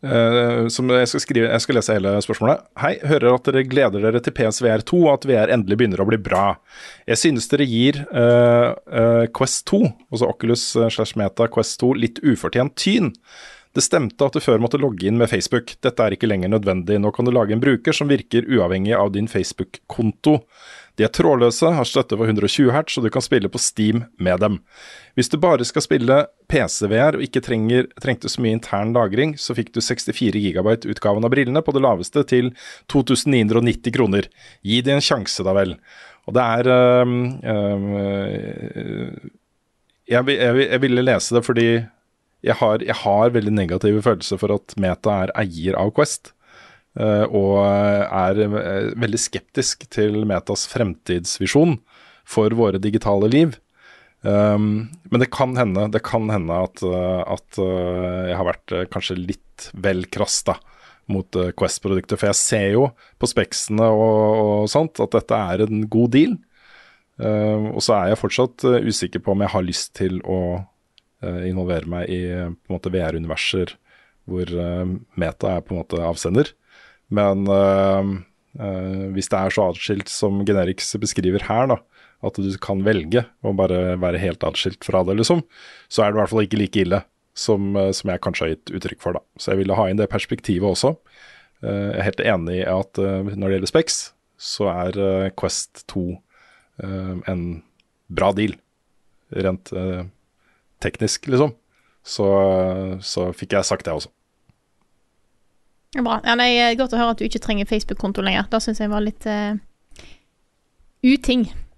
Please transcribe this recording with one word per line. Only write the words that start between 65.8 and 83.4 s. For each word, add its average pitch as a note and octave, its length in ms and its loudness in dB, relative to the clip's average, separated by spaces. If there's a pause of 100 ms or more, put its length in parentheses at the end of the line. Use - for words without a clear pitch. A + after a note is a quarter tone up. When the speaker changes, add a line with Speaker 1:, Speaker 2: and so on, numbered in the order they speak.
Speaker 1:
god A2+ 300 2
deal. F3+ 220 4 (840)
Ehm, G#2+ 540 0
og - 100 -4
så G#2+ 160 2
er F#2 140 2
jeg - 100 -8
fortsatt, B2+ 400 -2
eh, B2 240 4
usikker F#2+ 320 -4
på G2+ 120 -2
om G2 120 0
jeg G2 80 -4
har G2 100 0
lyst F2 380 -6
til F#2 240 -2
å, F2+ 400 -4 (580)
eh, F2+ 280 -8
involvere F2+ 360 -4
meg F2 220 -6
i, F2+ 140 -4 (100)
eh, F2 160 -6
på - 220 -14
en F#2 80 -4
måte F#2 120 -6
V F#2 80 -2
R-universer E2 760 -4 (520)
hvor, F2+ 220 -6
eh, F2 380 -4 (300)
Meta F2+ 400 -4
er E2+ 40 -4
på - 140 -10
en E2 80 -6
måte E2+ 180 -6
avsender. E2+ 480 -2 (600)
Men, G2+ 380 2
eh, G2 720 2 (380)
eh, F#2+ 440 -6 (100)
hvis F#2+ 160 -6
det G#2 80 -2
er F#2+ 140 0
så G#2 180 2
atskilt G2 400 -6
som G2+ 380 -2
Generics F#2+ 500 -2
beskriver G2+ 460 -2
her A#2+ 240 0
da, B2+ 100 2 (460)
at G#2 120 -6
du G2 220 -4
kan F#2+ 260 -4
velge G#2 440 0 (180)